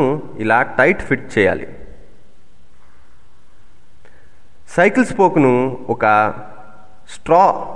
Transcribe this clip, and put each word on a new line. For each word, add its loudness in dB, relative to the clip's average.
ఇలా 4
టైట్ 4
ఫిట్ -2
చేయాలి. 2
సైకిల్ 4
స్పోక్‌ను 4
ఒక 0
స్ట్రా 4